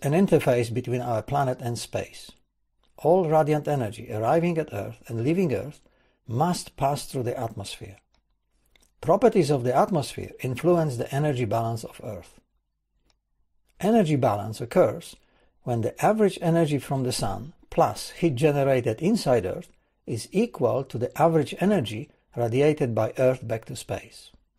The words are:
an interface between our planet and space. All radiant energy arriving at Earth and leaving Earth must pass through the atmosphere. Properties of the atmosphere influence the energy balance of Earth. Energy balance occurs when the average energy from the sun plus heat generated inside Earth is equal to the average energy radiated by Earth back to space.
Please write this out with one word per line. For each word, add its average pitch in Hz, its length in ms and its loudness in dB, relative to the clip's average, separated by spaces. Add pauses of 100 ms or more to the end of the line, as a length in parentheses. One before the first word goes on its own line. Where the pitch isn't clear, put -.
an 139 100 0
interface 143 640 4
between 123 260 -4
our 120 220 -4
planet 135 400 -2
and 120 160 -6
space. - 540 -10 (680)
All 170 320 4
radiant 151 360 2
energy 117 460 -4
arriving 160 460 0
at 151 160 -6
Earth 107 320 -8
and 113 180 -6
leaving 165 300 0
Earth - 260 -8 (480)
must 151 480 -2
pass 139 300 -2
through 151 160 -6
the 117 180 -4
atmosphere. 98 560 -12 (1040)
Properties 202 480 4
of 135 160 0
the 123 100 2
atmosphere 151 680 0
influence 151 580 0
the - 160 -6
energy 139 320 0
balance 113 360 -2
of - 220 -16
Earth. 101 340 -14 (1400)
Energy 196 360 4
balance 107 440 0
occurs 131 560 0 (460)
when 120 180 -2
the 117 240 -4
average 202 380 2
energy 165 360 2
from 131 260 -4
the 123 80 -2
sun 110 420 -6 (160)
plus - 400 0
heat 170 240 0
generated 135 680 2
inside 143 460 2
Earth - 240 -8 (340)
is 117 260 -8
equal 135 540 0
to 123 140 -10
the 123 240 -2
average 160 360 2
energy 143 520 -2 (260)
radiated 131 580 2
by 110 220 0
Earth 127 320 0
back 113 160 -6
to 131 100 -14
space. - 560 -12 (280)